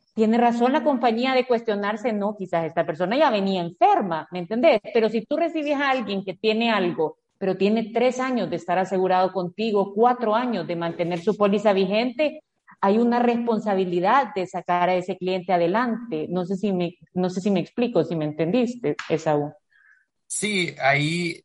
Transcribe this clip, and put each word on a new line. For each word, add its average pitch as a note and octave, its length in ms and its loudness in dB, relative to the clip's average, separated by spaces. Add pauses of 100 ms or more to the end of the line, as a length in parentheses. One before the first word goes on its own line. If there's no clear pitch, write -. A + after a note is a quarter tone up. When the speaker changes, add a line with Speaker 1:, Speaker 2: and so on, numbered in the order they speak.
(160)
Speaker 1:
tiene A3 220 2
razón A#3+ 360 2
la D4+ 100 0
compañía B3+ 500 2
de B3+ 120 2
cuestionarse, A3 680 -2
no, G#3 220 -2
quizás F3 300 -2
esta D#3+ 200 -2
persona F3 300 -2
ya D4+ 140 4
venía G3 320 0
enferma, F3+ 680 0
¿me F3+ 80 -6
entendés? A3+ 420 2 (120)
Pero A3+ 140 4
si A3 160 -2
tú D4 140 -4
recibes D#4 380 -2
a C#4 160 0
alguien G3+ 340 -2
que F#3+ 80 -8
tiene A3 380 0
algo, F3 460 0 (200)
pero F#3+ 180 -2
tiene G#3 380 0
tres B3 260 0
años B3 300 -2
de E3 80 -4
estar F3 200 -2
asegurado F#3 540 2
contigo, G3 640 -2
cuatro A#3 400 2
años A3+ 320 -2
de E3+ 80 -4
mantener E3+ 460 -4
su G3+ 160 -2
póliza G3+ 340 2
vigente, A#3 720 0 (380)
hay G3+ 160 4
una A#3+ 220 2
responsabilidad G#3+ 1160 2
de F#3 100 -2
sacar F3 440 0
a F#3 60 2
ese F3+ 220 -4
cliente F#3 360 -2
adelante. F3 760 0
No F3+ 160 -2
sé F#3+ 120 -4
si G3 160 -2
me, F3 240 -2 (160)
no F3+ 160 0
sé F#3 100 -4
si G3 100 0
me F#3 120 2
explico, A#3+ 420 0
si F3 140 -4
me D#3 80 -2
entendiste, F3 720 -2 (100)
Esaú. D3+ 460 0 (760)
Speaker 2:
Sí, F#3 540 -4
ahí D3+ 640 0